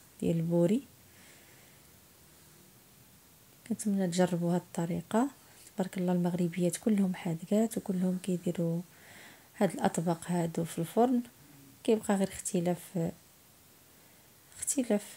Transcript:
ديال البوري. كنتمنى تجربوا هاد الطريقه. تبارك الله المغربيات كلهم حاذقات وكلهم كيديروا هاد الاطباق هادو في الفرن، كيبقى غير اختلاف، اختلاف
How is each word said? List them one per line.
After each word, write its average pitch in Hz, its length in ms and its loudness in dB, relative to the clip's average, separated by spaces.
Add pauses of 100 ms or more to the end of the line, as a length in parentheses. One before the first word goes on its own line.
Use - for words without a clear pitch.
(200)
ديال 175 160 2
البوري. 170 460 2 (2750)
كنتمنى 196 380 0
تجربوا 175 480 2
هاد 175 60 2
الطريقه. 175 680 -2 (480)
تبارك 185 220 -4
الله 180 140 2
المغربيات 175 640 0
كلهم 196 380 2
حاذقات 202 640 0
وكلهم 185 440 0
كيديروا 170 580 -2 (760)
هاد 196 140 2
الاطباق 180 600 -2
هادو 170 340 -2
في - 140 -10
الفرن، 240 440 2 (640)
كيبقى 220 320 2
غير 190 120 2
اختلاف، 175 800 -2 (1500)
اختلاف 220 460 -2 (120)